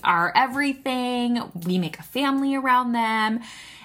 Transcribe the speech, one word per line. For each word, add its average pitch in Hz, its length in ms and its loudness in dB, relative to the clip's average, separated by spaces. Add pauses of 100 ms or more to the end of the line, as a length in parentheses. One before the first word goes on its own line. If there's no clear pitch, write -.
our 175 320 2
everything. 247 1080 0 (240)
We 185 100 2
make 165 220 -2
a - 60 -16
family 277 500 0
around 254 380 2
them. 220 480 0 (440)